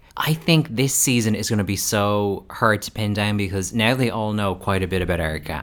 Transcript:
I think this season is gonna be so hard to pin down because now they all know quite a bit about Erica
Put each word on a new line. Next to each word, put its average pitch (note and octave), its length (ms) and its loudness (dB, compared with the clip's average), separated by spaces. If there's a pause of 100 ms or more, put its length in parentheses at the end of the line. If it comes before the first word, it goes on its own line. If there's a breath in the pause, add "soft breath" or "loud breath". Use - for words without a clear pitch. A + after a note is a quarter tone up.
(160 soft breath)
I - 180 0
think D#3+ 420 2
this C3+ 180 2
season A2+ 400 2
is G2+ 160 -2
gonna G#2 140 0
be G2 100 -2
so G#2 760 0
hard G#2+ 320 2
to - 100 -10
pin G#2 220 -2
down G#2 240 0
because F#2+ 340 -2
now A#2 220 4
they B2+ 160 0
all G#2+ 240 -2
know G2+ 200 0
quite F#2+ 300 -2
a - 20 0
bit F2+ 160 0
about F2 180 0
Erica D#2 420 -4